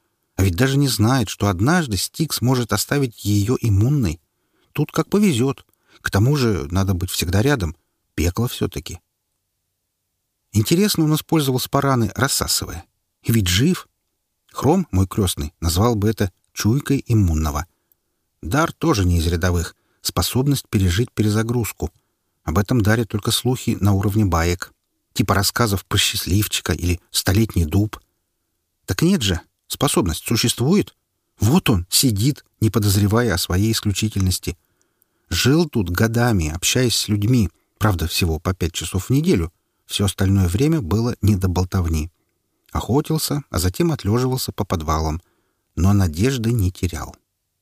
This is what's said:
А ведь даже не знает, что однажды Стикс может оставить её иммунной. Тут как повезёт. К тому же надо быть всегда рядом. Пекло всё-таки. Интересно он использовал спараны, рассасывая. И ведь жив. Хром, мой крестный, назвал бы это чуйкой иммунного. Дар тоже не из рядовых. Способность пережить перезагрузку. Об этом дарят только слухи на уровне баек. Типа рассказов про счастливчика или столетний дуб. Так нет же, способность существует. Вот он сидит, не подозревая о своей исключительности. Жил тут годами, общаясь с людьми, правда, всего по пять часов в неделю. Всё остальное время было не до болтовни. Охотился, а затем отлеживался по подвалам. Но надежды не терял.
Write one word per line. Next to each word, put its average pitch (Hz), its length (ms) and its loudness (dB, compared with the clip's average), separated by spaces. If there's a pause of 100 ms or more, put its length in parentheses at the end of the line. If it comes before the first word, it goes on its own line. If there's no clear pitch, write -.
(400)
А - 20 2
ведь 90 140 2
даже 135 220 2
не 143 100 2
знает, 113 400 0
что - 200 -2
однажды 113 500 0
Стикс - 420 -6
может 123 320 0
оставить 127 540 -4
её 104 340 0
иммунной. 113 640 0 (500)
Тут - 180 -4
как - 200 -4
повезёт. 139 560 0 (340)
К - 100 -8
тому 120 240 4
же 107 360 0
надо 95 240 0
быть 87 160 -4
всегда 87 320 0
рядом. 110 340 0 (380)
Пекло 90 340 -2
всё-таки. - 520 -8 (1500)
Интересно 170 520 2
он 151 100 2
использовал 139 460 0
спараны, 135 540 0
рассасывая. - 720 -4 (360)
И 117 100 -2
ведь 104 160 2
жив. 127 380 0 (640)
Хром, 165 400 2
мой 92 160 2
крестный, 82 540 -2
назвал 92 340 2
бы 104 140 0
это 107 240 -2 (220)
чуйкой 135 520 0
иммунного. 78 600 0 (760)
Дар 160 320 -2
тоже 123 320 0
не 87 140 4
из 80 80 0
рядовых. 87 500 -2 (240)
Способность - 720 -2
пережить 95 420 0
перезагрузку. 113 800 -2 (520)
Об 80 120 0
этом 131 240 2
дарят 107 300 2
только 110 200 -4
слухи 120 480 -2
на 101 140 2
уровне 101 320 2
баек. 87 480 0 (400)
Типа 98 220 2
рассказов 101 500 0
про - 140 -2
счастливчика - 760 -2
или 85 260 -2 (120)
столетний 95 560 0
дуб. 104 340 -2 (880)
Так - 160 -4
нет 175 180 2
же, 95 220 -2 (280)
способность 127 560 -2
существует. 127 720 0 (420)
Вот 135 320 2
он 87 180 0
сидит, 123 560 0 (160)
не 107 100 2
подозревая 104 600 2
о 85 60 0
своей 101 340 0
исключительности. 101 840 -2 (720)
Жил 147 380 2
тут 90 220 -2
годами, 110 600 2
общаясь 117 460 0
с - 120 -4
людьми, 107 420 2 (280)
правда, 92 280 0
всего 80 320 0
по 92 140 -2
пять 85 200 -4
часов - 340 -6
в - 40 -2
неделю. 135 420 0 (340)
Всё - 180 -2
остальное 95 440 2
время 139 320 0
было 110 420 -2
не 101 140 4
до 92 120 0
болтовни. 85 640 -2 (640)
Охотился, 147 760 -2
а - 100 -4
затем 92 340 0
отлеживался 123 600 -2
по - 120 -4
подвалам. 78 580 -2 (540)
Но 92 160 4
надежды 104 600 2
не 95 180 0
терял. - 460 -6 (460)